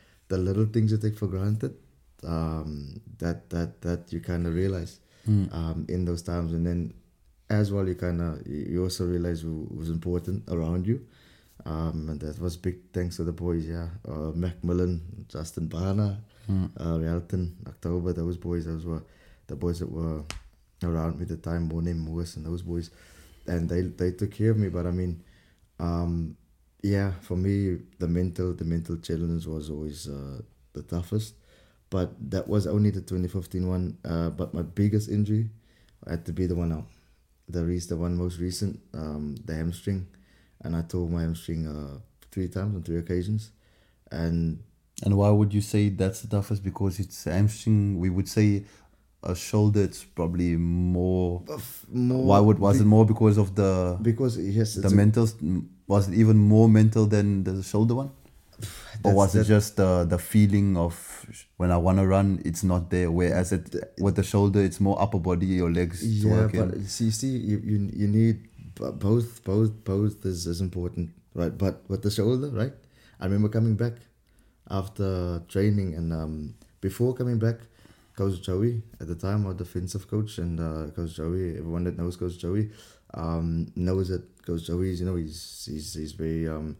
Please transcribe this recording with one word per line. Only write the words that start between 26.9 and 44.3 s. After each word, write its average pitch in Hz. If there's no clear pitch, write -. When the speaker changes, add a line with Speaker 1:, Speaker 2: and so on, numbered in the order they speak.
Speaker 1:
for -
me, 95
the 87
mental, 90
the 85
mental 82
challenge 82
was 78
always, 76
uh, 69
the 73
toughest. 107
But 90
that 95
was 101
only 104
the 95
twenty 90
fifteen 92
one. 90
Uh, 85
but 87
my -
biggest 104
injury 107
had 82
to 87
be 92
the 87
one 85
out. 78
The 85
re-, 87
the 87
one 87
most 87
recent, 90
um, 76
the 80
hamstring. 85
And 82
I 82
tore 85
my 85
hamstring, 82
uh, 73
three 92
times 98
on 87
three 82
occasions. 90
And 82